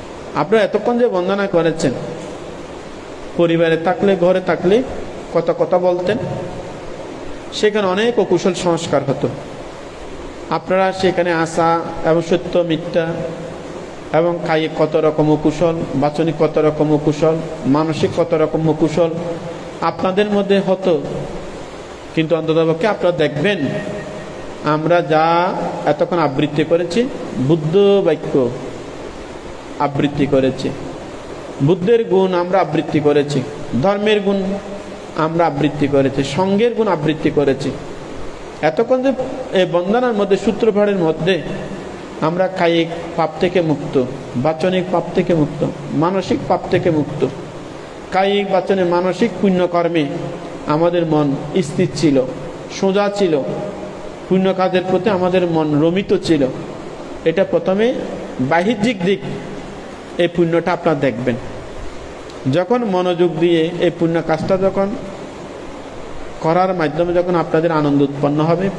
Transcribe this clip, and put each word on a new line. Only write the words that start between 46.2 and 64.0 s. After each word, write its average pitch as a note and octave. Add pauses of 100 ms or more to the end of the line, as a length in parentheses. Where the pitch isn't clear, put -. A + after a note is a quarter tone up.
পাপ F3+ (100)
থেকে F3+
মুক্ত। C#3+ (840)
কায়িক, G3
বাচনিক, F#3+
মানসিক F3 (100)
পুণ্যকর্মে F3 (600)
আমাদের E3+
মন D3+ (260)
স্থির -
ছিল, C3+ (580)
সোজা G3
ছিল, E3+ (880)
পুণ্য F#3+
কাজের F#3
প্রতি F#3
আমাদের F3+
মন D#3
রমিত F3 (100)
ছিল। D3+ (800)
এটা E3
প্রথমে F#3+ (480)
বাহ্যিক G3+
দিক, F#3+ (960)
এই F3
পুণ্যটা E3+
আপনারা E3
দেখবেন। B2 (1160)
যখন F#3
মনোযোগ F3+
দিয়ে E3 (100)
এই F3
পুণ্য E3